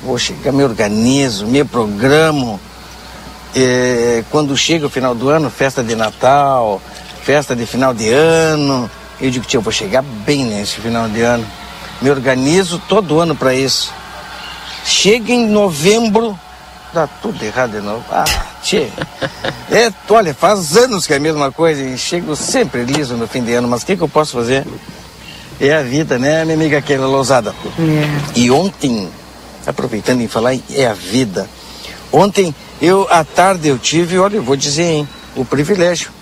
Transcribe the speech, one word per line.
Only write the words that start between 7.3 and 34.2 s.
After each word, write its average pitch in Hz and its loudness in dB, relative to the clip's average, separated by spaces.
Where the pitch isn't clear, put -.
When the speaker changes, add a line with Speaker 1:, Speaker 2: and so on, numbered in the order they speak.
Speaker 1:
de 120 -4
final 127 0
de 110 -2
ano, 151 2
eu 131 0
digo, 123 -4
"Tio, - 0
eu - -2
vou 110 -2
chegar 110 -2
bem 143 0
nesse 104 -4
final 117 -2
de 110 -2
ano." 120 2
Me 123 2
organizo 143 2
todo 185 2
ano 170 2
pra 131 0
isso. 131 -2
Chega 220 2
em 240 2
novembro, 208 2
dá 160 0
tudo - -8
errado 113 -2
de 107 -6
novo. 107 -6
Ah, - 0
tchê. 151 -2
É, 226 4
olha, 196 4
faz 175 0
anos 233 4
que 151 0
é - 2
a 139 2
mesma 147 0
coisa 156 0
e 131 -6
chego 160 -4
sempre 135 -2
liso 135 -2
no 117 -2
fim 127 -4
de 117 -2
ano, 120 2
mas 120 0
o - -10
que 190 0
que 175 -2
eu 151 0
posso 151 0
fazer? 123 0
É 139 4
a 156 2
vida, 135 0
né, 151 2
minha 160 0
amiga 151 2
Keila 131 0
Lousada? 131 2
Speaker 2:
É. 151 0
Speaker 1:
E 120 4
ontem, 135 0
aproveitando 127 -2
em 117 -2
falar 120 0
em 123 -4
é 135 2
a 113 0
vida, 95 -2
ontem 185 4
eu, 190 4
à 165 4
tarde 175 2
eu 131 2
tive, 170 0
olha, 202 2